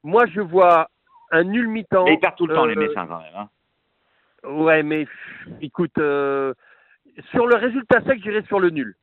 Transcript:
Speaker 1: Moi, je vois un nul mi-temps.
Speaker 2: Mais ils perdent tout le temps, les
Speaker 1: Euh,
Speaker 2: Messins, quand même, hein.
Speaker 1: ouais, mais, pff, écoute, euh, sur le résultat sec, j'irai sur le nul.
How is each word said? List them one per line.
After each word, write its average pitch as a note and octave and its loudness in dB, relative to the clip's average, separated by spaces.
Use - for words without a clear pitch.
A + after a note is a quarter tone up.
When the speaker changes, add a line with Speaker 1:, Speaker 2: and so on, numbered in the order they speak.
Speaker 1:
Moi, A3 2
je F3 -8
vois F3 4
un E3 4
nul A3 -2
mi-temps. G#3 0
Speaker 2:
Mais F3+ 4
ils D#3 -2
perdent F3+ -2
tout F3 -2
le D#3 -4
temps, C#3 0
les A2+ -2
Speaker 1:
Euh, - -2
Speaker 2:
Messins, E2+ -8
quand E2 -14
même, - -20
hein. G#2 -14
Speaker 1:
ouais, D#3 2
mais, D3+ -6
pff, - -20
écoute, D#3 -6
euh, C#3 -2
sur A#3+ 0
le A#3+ 6
résultat A#3+ 0
sec, B3+ -2
j'irai G#3 -4
sur G3+ -2
le F3+ 4
nul. C3 -8